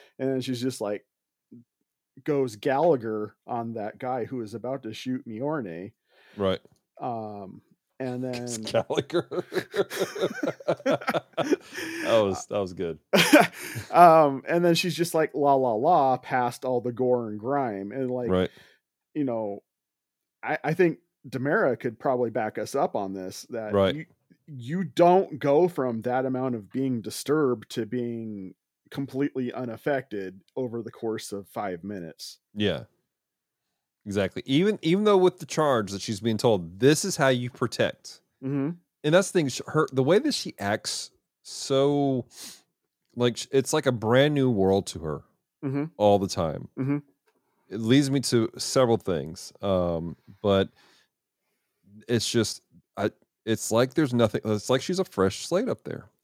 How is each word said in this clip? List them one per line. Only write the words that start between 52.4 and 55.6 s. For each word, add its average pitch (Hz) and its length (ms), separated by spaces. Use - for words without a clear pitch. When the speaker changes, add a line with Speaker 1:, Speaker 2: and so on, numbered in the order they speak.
Speaker 2:
I, 101 140
it's 110 260
like 123 240
there's 139 200
nothing, 117 300
it's 107 260
like 127 120
she's - 160
a - 60
fresh - 420
slate 214 220